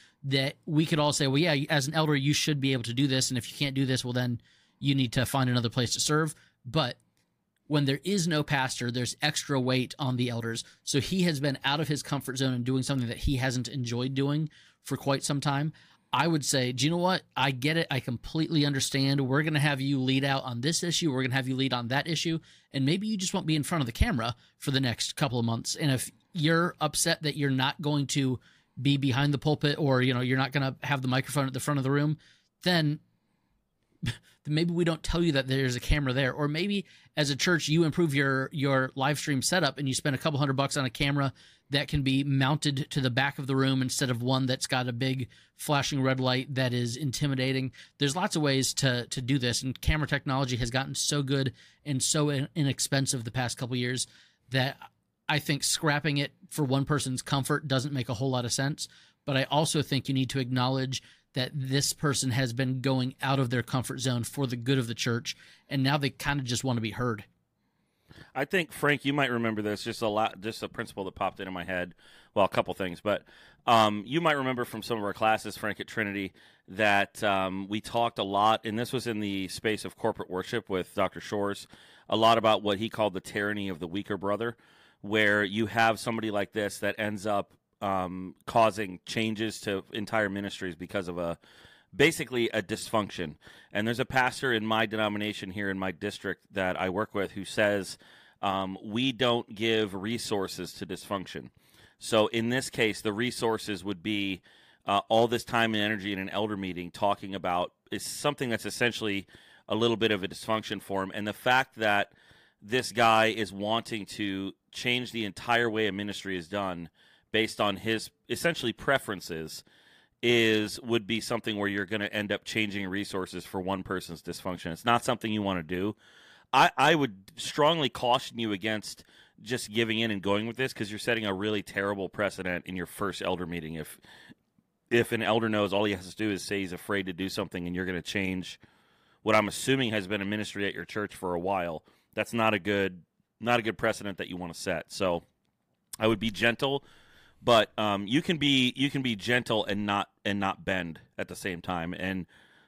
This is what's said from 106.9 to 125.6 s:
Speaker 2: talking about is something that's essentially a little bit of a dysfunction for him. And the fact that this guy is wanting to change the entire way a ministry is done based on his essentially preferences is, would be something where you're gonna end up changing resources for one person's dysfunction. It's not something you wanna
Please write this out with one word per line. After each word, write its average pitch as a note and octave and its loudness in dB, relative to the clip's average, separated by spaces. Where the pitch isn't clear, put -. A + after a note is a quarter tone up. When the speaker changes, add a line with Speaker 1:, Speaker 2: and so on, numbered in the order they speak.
Speaker 2:
talking G2+ -2
about F2+ -2
is G#2+ -6
something - -4
that's A2+ -2
essentially G#2 -2
a G#2 -2
little A#2 2
bit G#2+ 2
of G2 0
a G2 -2
dysfunction A2 -4
for F#2+ -4
him. F#2+ -6
And G#2 -6
the G#2 -4
fact B2+ 0
that G#2 2
this A#2 -2
guy A2+ 6
is G#2+ -2
wanting G#2 -4
to G2 -4
change B2 -2
the A2+ -4
entire A#2 0
way A2 2
a G2 0
ministry G2 -6
is E2 -8
done F2+ -6
based A2 0
on G2+ 2
his A2 -4
essentially B2 -2
preferences F2+ -4
is, A2 4
would A2+ 0
be A2 -2
something A2 -4
where G2+ 0
you're G2+ -2
gonna G2+ -2
end G#2 -2
up G2+ -4
changing G2+ -2
resources F#2 -6
for - -8
one F#2 -2
person's F2+ -8
dysfunction. F2 -8
It's - -10
not A#2+ 4
something A#2 -2
you G#2+ 0
wanna F#2+ 0